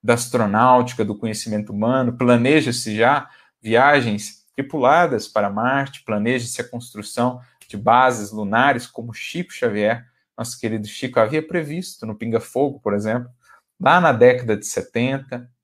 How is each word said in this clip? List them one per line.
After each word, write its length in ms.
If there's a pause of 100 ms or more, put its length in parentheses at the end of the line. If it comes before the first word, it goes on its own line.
da 100
astronáutica, 880
do 140
conhecimento 560
humano. 420
Planeja-se 800
já 320 (320)
viagens 840 (100)
tripuladas 720
para 220
Marte, 540
planeja-se 580
a 80
construção 720 (260)
de 80
bases 560
lunares, 540
como 300
Chico 360
Xavier, 560 (300)
nosso 220
querido 280
Chico, 320
havia 220
previsto 640
no 80
Pinga 260
Fogo, 400
por 140
exemplo, 380 (480)
lá 200
na 120
década 440
de 120
setenta. 840 (140)